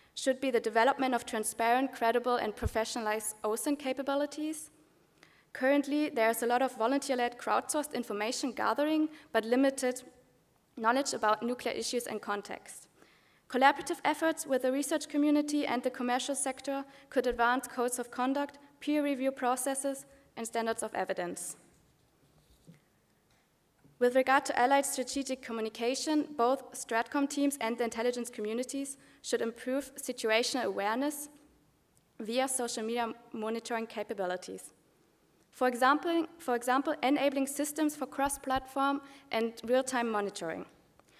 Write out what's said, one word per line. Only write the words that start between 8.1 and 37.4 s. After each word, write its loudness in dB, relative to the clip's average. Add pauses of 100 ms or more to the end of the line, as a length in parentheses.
gathering, 2 (240)
but 2
limited 2 (720)
knowledge 2
about 2
nuclear -2
issues -4
and -6
context. -10 (600)
Collaborative 4
efforts 0
with 2
the 2
research -2
community 2
and 0
the 0
commercial -2
sector -4 (240)
could 0
advance 2
codes -2
of -8
conduct, -2 (220)
peer 2
review 0
processes, -2 (320)
and -6
standards -2
of -6
evidence. -4 (2500)
With 4
regard 6
to 0
allied 6
strategic -4
communication, -2
both 2
STRATCOM -2
teams 0
and -2
the 0
intelligence -2
communities -6 (240)
should -2
improve -4
situational 0
awareness -2 (880)
via 0
social -4
media -2 (220)
monitoring -4
capabilities. -6 (800)
For 2
example, 4 (120)
for -2
example, 2
enabling 2